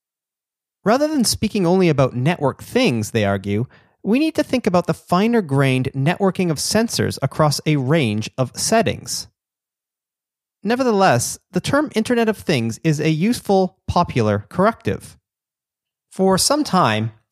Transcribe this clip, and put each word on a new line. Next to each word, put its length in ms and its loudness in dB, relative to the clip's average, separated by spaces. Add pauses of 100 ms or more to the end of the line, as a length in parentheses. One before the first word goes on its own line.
(840)
Rather 240 2
than 160 0
speaking 440 -2
only 220 4
about 280 2
network 480 -2
things, 480 0
they 120 2
argue, 420 -2 (360)
we 160 0
need 160 0
to 80 -2
think 240 -2
about 200 2
the 60 -2
finer-grained 1040 0
networking 560 0
of 80 -4
sensors 640 -2
across 420 0
a 120 0
range 600 0
of 180 -4
settings. 720 -4 (1300)
Nevertheless, 760 2 (140)
the 80 0
term 340 0
Internet 340 0
of 80 -2
Things 480 -2
is 160 2
a 80 0
useful, 680 0 (100)
popular 600 0
corrective. 680 -2 (960)
For 240 2
some 280 0
time, 480 0 (200)